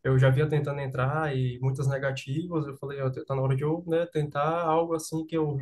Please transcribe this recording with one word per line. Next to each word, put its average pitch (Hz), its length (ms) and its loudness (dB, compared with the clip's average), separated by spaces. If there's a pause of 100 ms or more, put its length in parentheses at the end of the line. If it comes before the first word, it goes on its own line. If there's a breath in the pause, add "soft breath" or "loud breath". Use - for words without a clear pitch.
Eu 131 160 4
já 131 120 8
vinha 151 180 4
tentando 147 320 0
entrar 139 560 0
e 123 240 0
muitas 131 280 0
negativas, 139 800 -2
eu - 120 -10
falei, 139 240 -8
"Ó, 131 80 0
tá 131 240 -6
na 135 80 0
hora 135 140 2
de 135 80 -2
eu, 160 220 -2
né, 165 200 2
tentar 151 560 -2
algo 165 320 2
assim 160 320 -4
que 165 100 -4
eu 147 240 0